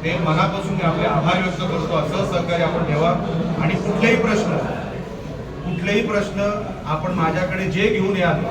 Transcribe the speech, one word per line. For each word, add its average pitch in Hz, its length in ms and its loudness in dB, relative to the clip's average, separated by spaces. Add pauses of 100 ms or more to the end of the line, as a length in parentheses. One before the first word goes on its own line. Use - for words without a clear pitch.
ते 165 140 0
मनापासून 160 560 0
मी 170 100 0
आपले 165 240 2
आभार 165 340 2
व्यक्त 185 200 -2
करतो. 160 360 0
असं 185 340 0
सहकार्य 170 320 0
आपण 165 200 0
ठेवा 151 260 2 (520)
आणि 165 120 2
कुठलेही 208 420 2
प्रश्न, 208 420 0 (1080)
कुठलेही 185 420 0
प्रश्न 202 440 0 (340)
आपण 156 260 -2
माझ्याकडे 180 520 0
जे 185 240 0
घेऊन 196 300 2
याल 165 340 2